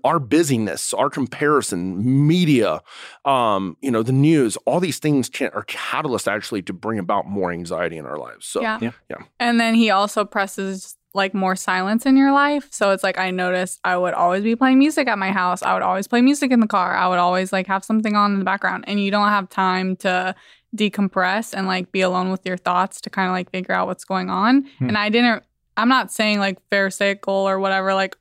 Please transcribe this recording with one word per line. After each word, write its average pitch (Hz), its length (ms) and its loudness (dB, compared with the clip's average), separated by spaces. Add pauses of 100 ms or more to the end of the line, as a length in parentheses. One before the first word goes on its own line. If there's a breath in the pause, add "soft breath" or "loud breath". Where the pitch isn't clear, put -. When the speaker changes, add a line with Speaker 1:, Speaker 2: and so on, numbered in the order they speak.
Speaker 1:
our 156 140 2
busyness, 120 760 0
our 123 160 0
comparison, 123 1160 0
media, 139 560 4 (420 loud breath)
um, 107 560 0
you 135 100 -4
know, 113 120 0
the 120 100 -2
news, 139 440 4 (100)
all 147 140 2
these 180 180 -2
things 143 320 0
can, - 240 -4
are 101 100 -6
catalysts 127 640 -4
actually 104 320 -4
to 98 120 -8
bring 107 240 -4
about 98 280 -2
more 92 260 -4
anxiety 85 460 -6
in 76 80 -12
our 73 120 -10
lives. 58 280 -14
So, - 160 -14
Speaker 2:
Yeah. 220 200 -4
Speaker 3:
Yeah. 233 80 -4 (200)
Speaker 1:
yeah. - 60 -10 (240)
Speaker 2:
And 240 200 0
then 226 140 2
he 226 160 4
also 202 340 2
presses, 196 720 -6 (200)
like, 196 200 0
more 185 220 0
silence 196 500 -2
in 269 100 6
your 277 160 6
life. 285 380 2
So 202 220 0
it's 190 100 0
like, 190 160 -2
I 185 120 -2
noticed 180 540 -2
I 180 140 2
would 180 160 0
always 180 280 2
be 226 140 2
playing 262 220 4
music 294 300 2
at 202 100 -2
my 190 140 -2
house. 185 300 -2
I 190 120 0
would 185 80 0
always 185 260 -2
play 240 140 2
music 277 280 4
in 240 100 4
the 220 60 4
car. 185 300 0
I 180 120 2
would 180 100 2
always, 180 340 2
like, 190 140 -2
have 196 180 -2
something 220 320 0
on 208 160 4
in 196 60 0
the 190 60 -2
background. 190 420 -2
And 202 160 -2
you 196 80 0
don't 208 180 2
have 202 220 0
time 185 460 0
to 185 380 -2 (420 soft breath)
decompress 202 800 0
and, 190 120 -4
like, 185 260 -4
be 190 100 0
alone 185 280 0
with 185 160 -4
your 185 120 -4
thoughts 180 420 -2
to - 100 -14
kinda, 185 220 -2
like, 185 180 -6
figure 185 240 -4
out 185 120 0
what's 185 180 -8
going 185 240 -4
on. 233 400 2 (100)
Speaker 3:
Hmm. 127 100 -2
Speaker 2:
And 214 100 0
I 208 100 -2
didn't, 233 340 2 (360)
I'm 226 100 0
not 254 240 0
saying, 214 280 0
like, 196 180 -2 (100)
pharisaical 196 640 0
or 196 240 0
whatever, 190 360 0
like, 190 260 -2